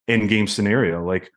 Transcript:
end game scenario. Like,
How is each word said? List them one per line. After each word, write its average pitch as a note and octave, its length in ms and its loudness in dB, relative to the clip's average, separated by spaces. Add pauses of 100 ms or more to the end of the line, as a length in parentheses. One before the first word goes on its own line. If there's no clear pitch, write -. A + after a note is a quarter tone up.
end A2+ 200 2
game G#2 200 2
scenario. G2+ 580 0
Like, F#2 320 -4